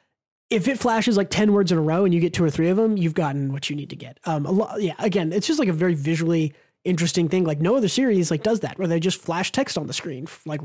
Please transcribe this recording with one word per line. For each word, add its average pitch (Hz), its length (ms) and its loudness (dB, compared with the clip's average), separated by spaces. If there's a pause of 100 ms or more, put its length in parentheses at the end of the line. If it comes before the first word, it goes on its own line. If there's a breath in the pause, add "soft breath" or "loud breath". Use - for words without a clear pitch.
(500 soft breath)
if 208 180 0
it 269 120 0
flashes, 226 380 2
like, 196 120 0
ten 214 240 2
words 196 180 4
in 175 60 4
a 160 40 2
row 160 240 2
and 180 80 4
you 170 60 4
get 165 140 2
two 180 100 0
or 160 60 4
three 160 200 2
of 185 80 2
them, 220 200 2
you've 165 160 0
gotten 143 380 -2
what 139 180 -6
you 147 60 -6
need 143 140 -10
to 135 60 -14
get. 127 300 -18
Um, 151 200 -2
a 151 60 -6
lo-, 196 260 0
yeah, 185 220 -2
again, 180 340 0
it's 202 140 0
just, 311 120 0
like, 254 80 2
a 180 60 2
very 175 200 2
visually 160 600 0 (320 soft breath)
interesting 170 420 0
thing. 185 160 2
Like, 156 160 0
no 180 160 2
other 220 140 2
series, 208 420 2
like, 151 100 0
does 220 200 0
that, - 180 -8
where 185 80 -2
they 170 140 0
just 180 200 -2
flash 175 300 -4
text - 260 -4
on 151 100 -4
the - 60 -8
screen, 135 300 -8
f-, - 220 -16
like, 151 200 -6